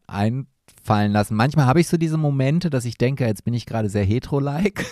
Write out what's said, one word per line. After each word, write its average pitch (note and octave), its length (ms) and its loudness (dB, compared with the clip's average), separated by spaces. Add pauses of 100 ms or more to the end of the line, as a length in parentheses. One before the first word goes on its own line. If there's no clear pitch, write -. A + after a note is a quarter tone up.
einfallen G#2 1040 -2
lassen. G#2 240 0
Manchmal C3+ 300 2
hab B2 100 4
ich E3+ 140 2
so F3 80 0
diese D#3+ 180 0
Momente, D3 540 0
dass B2+ 160 -2
ich A#2 120 -8
denke, B2+ 280 0
jetzt G#2+ 180 -2
bin A#2 100 -2
ich A#2 120 -4
gerade A2 240 -2
sehr G2+ 160 0
hetero-like. C#3 880 -2